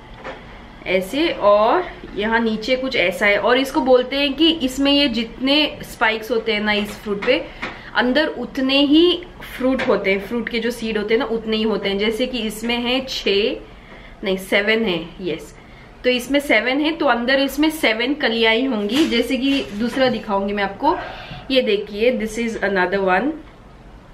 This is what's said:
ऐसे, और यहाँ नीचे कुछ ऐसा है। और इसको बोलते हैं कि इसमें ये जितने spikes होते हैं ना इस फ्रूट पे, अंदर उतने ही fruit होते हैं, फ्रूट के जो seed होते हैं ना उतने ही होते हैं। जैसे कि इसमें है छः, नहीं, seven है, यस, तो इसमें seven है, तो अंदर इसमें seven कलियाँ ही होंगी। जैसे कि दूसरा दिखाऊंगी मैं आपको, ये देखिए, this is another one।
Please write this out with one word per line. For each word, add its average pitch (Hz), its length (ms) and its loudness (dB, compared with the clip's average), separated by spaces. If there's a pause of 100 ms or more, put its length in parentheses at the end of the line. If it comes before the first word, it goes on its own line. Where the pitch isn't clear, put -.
(880)
ऐसे, 285 420 0
और 220 560 4 (320)
यहाँ 226 240 0
नीचे 226 360 0
कुछ 254 200 -4
ऐसा 185 300 2
है। 202 120 4
और 247 200 2
इसको 269 220 0
बोलते 254 360 4
हैं 277 180 0
कि 320 160 4
इसमें 277 420 0
ये 285 160 6
जितने 262 760 0
spikes 220 480 -2
होते 226 220 0
हैं 208 80 0
ना 208 120 0
इस 208 160 0
फ्रूट - 380 -6
पे, 294 200 2 (500)
अंदर 254 300 2
उतने 262 540 0
ही 330 420 4 (340)
fruit 262 260 0
होते 196 280 2
हैं, 196 100 2
फ्रूट 226 280 -6
के 233 100 -2
जो 226 120 -2
seed 220 280 -4
होते 208 160 0
हैं 226 40 4
ना 277 60 -2
उतने 220 320 -2
ही 220 60 0
होते 202 260 -2
हैं। 196 100 0
जैसे 226 280 0
कि 247 120 -4
इसमें 226 380 -4
है 247 320 -2
छः, 208 480 0 (680)
नहीं, 190 120 0
seven 214 480 0
है, 170 220 -2 (140)
यस, 160 340 -8 (500)
तो 247 60 2
इसमें 254 300 0
seven 262 400 2
है, 311 120 2
तो 320 140 0
अंदर 240 320 2
इसमें 277 320 2
seven 247 440 0
कलियाँ 226 400 2
ही 247 100 2
होंगी। 240 440 0
जैसे 247 280 0
कि 277 280 0 (140)
दूसरा 247 300 2
दिखाऊंगी 208 440 -2
मैं 202 120 -2
आपको, 196 320 0 (540)
ये 262 120 4
देखिए, 214 560 0
this 220 200 -6
is 226 220 -4 (100)
another 190 380 0
one। 202 220 2 (840)